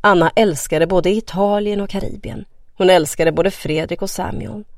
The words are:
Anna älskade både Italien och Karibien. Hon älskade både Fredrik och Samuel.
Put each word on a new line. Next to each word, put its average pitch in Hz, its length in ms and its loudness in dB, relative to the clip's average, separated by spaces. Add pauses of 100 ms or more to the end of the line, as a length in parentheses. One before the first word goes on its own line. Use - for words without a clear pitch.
Anna 175 360 4
älskade 165 500 2
både 180 240 2
Italien 208 680 -2
och 196 100 -6
Karibien. - 540 -8 (320)
Hon 185 140 4
älskade 165 420 4
både 170 180 2
Fredrik 160 520 -6
och 190 80 -6
Samuel. 214 540 -8 (140)